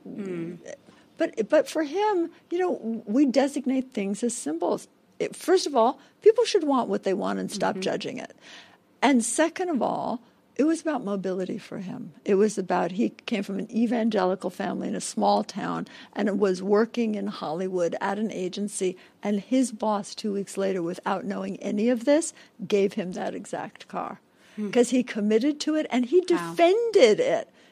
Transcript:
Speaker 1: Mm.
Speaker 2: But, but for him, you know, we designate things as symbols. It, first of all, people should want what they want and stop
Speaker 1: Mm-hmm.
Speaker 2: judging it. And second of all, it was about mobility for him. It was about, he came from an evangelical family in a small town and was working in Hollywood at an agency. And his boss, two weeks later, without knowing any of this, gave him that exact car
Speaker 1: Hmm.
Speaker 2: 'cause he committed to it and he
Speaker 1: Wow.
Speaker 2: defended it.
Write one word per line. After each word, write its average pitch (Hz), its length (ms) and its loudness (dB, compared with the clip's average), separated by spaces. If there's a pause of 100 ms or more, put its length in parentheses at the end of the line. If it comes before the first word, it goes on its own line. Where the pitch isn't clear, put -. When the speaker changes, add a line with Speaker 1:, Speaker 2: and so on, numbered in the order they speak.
Speaker 1:
Mm. 175 520 -8 (580)
Speaker 2:
But, - 320 -2
but 302 200 4
for 311 160 -2
him, 349 460 0 (200)
you 349 80 -2
know, 240 480 -2
we 247 180 4
designate 262 680 0
things 202 300 -4
as 240 140 -2
symbols. - 520 -4 (300)
It, - 180 -4
first - 300 2
of 302 100 -6
all, 233 220 4 (220)
people 453 240 6
should 381 200 0
want 262 260 2
what 196 140 -2
they 196 100 2
want 196 240 -4
and 185 120 -6
stop 208 260 -2
Speaker 1:
Mm-hmm. 185 60 -6
Speaker 2:
judging - 360 -4
it. - 180 -14 (640)
And 240 240 4
second 330 460 0
of 277 100 0
all, - 400 -2 (360)
it 254 80 2
was 320 160 2
about 302 240 -4
mobility 190 540 -4
for - 200 -12
him. 180 340 -12 (120)
It 196 120 4
was 208 220 4
about, 180 340 0
he 208 180 0
came - 320 -6
from 196 160 -6
an 196 180 -6
evangelical 214 760 0
family 190 360 -6
in 190 80 -4
a 185 60 -4
small 202 420 2
town 175 460 -6 (260)
and 208 240 0
was 190 240 2
working 214 540 0
in 196 100 -6
Hollywood 180 760 -4
at 196 200 -2
an 220 100 -2
agency. 185 640 -4 (240)
And 208 200 -2
his 254 320 0
boss, 214 420 -4
two 214 180 -6
weeks 196 240 -6
later, 196 240 -2
without 185 440 -4
knowing 196 360 -6
any 214 280 0
of 233 160 0
this, 294 280 4 (360)
gave 196 240 2
him 185 200 -6
that 190 220 -6
exact 185 540 -10
car - 320 -8 (340)
Speaker 1:
Hmm. 208 160 -6
Speaker 2:
'cause 240 200 4
he 254 120 2
committed 220 580 0
to 302 140 -2
it 311 160 -2
and 247 160 0
he 349 140 6
Speaker 1:
Wow. 359 80 -2
Speaker 2:
defended 339 880 6
it. 147 300 2 (240)